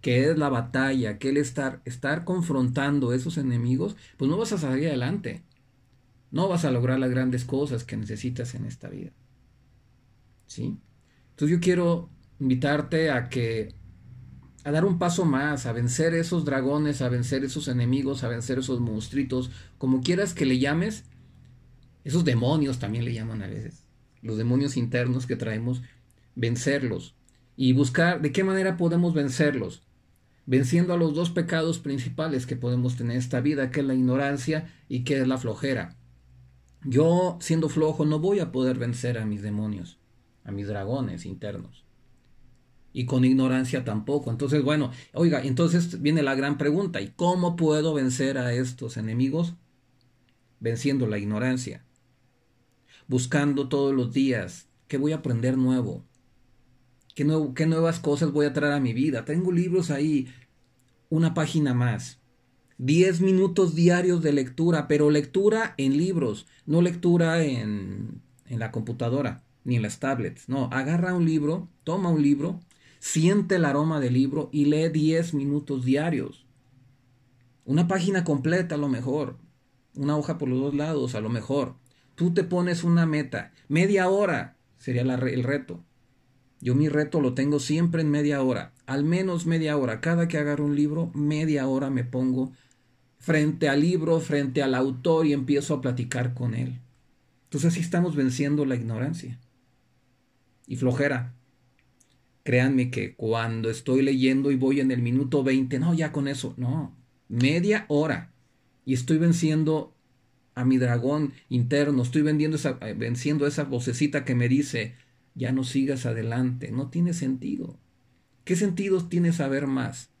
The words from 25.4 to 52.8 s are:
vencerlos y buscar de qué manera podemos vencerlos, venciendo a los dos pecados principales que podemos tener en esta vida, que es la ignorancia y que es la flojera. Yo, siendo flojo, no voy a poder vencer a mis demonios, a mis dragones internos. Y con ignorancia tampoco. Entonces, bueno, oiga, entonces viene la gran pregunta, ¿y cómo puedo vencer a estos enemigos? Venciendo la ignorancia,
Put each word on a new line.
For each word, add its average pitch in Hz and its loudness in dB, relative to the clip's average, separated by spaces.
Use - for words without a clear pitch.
vencerlos 117 -2
y 127 4
buscar 151 2
de 147 0
qué 190 0
manera 190 0
podemos 170 2
vencerlos, 139 0
venciendo 135 4
a 170 2
los 165 2
dos 170 0
pecados 165 0
principales 135 -4
que 131 -4
podemos 123 0
tener 120 -4
en 127 0
esta 123 -2
vida, 139 0
que 143 -2
es 139 0
la 135 0
ignorancia 139 0
y 123 -4
que 135 0
es 127 2
la 131 0
flojera. 113 -4
Yo, 175 4
siendo 160 0
flojo, 156 0
no 151 2
voy 196 2
a 147 -4
poder 127 0
vencer 120 -4
a 110 -4
mis 104 -4
demonios, 104 -6
a - -12
mis 101 -8
dragones 101 -6
internos. - -12
Y 123 -4
con 127 2
ignorancia 131 2
tampoco. 123 -2
Entonces, 135 0
bueno, 143 0
oiga, 156 2
entonces 160 2
viene 147 4
la 139 2
gran 139 0
pregunta, 151 0
¿y 101 -6
cómo 175 0
puedo 156 2
vencer 131 0
a 123 -2
estos 123 -4
enemigos? 131 0
Venciendo 120 0
la 107 -2
ignorancia, 120 -4